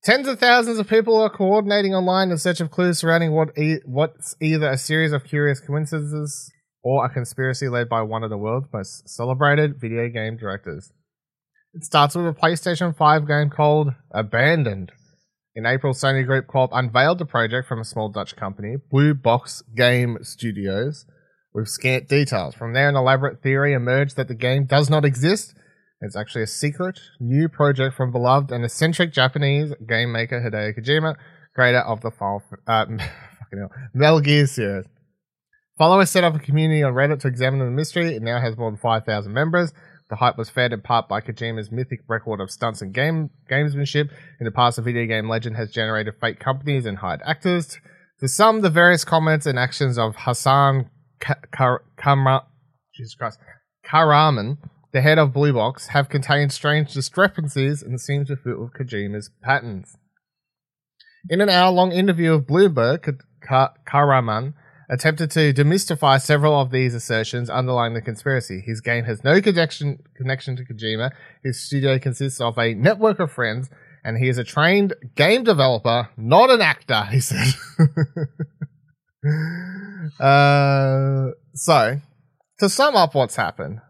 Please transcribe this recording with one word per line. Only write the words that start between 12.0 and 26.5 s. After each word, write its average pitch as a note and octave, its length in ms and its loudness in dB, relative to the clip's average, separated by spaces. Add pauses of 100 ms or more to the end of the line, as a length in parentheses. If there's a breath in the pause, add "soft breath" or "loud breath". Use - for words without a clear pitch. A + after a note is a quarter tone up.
with E3+ 120 -2
a D#3+ 60 -2
PlayStation E3 640 -2
five D3+ 320 4
game D3 220 2
called D3 400 2 (240)
Abandoned. A2+ 760 0 (640)
In A2+ 100 -8
April, C3 280 0
Sony C3+ 320 0
Group C3 220 -2
Corp C3 260 0
unveiled B2+ 460 2
the E3+ 60 -6
project A#2+ 420 -2
from A2+ 120 -8
a A2+ 60 -8
small G#2+ 240 -8
Dutch G2+ 260 -10
company, G2+ 400 -10 (160)
Blue D3 240 4
Box A#2+ 480 -2 (120)
Game B2 460 2
Studios, A2 840 -8 (480)
with G#2+ 160 -6
scant C3 400 -2
details. B2+ 440 0
From A#2 200 -12
there, C#3 160 2
an C#3+ 60 0
elaborate C3 460 0
theory C#3 320 0
emerged C3 440 0
that C3+ 100 -4
the B2 80 -8
game C3 300 0
does C#3+ 240 4
not D3+ 160 2
exist. C#3+ 500 0 (460 soft breath)
It's G2 160 -12
actually G#2+ 260 -6
a G#2+ 40 -6
secret, F3+ 520 -6 (200)